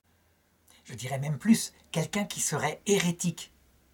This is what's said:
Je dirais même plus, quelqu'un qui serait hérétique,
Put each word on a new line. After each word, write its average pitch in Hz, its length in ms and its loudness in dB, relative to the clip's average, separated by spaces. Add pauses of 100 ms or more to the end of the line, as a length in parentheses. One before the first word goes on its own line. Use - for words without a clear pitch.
(840)
Je - 100 -16
dirais 127 240 -6
même 147 220 -4
plus, - 340 4 (180)
quelqu'un 202 340 -2
qui - 160 -8
serait 151 440 -4
hérétique, 175 640 0 (420)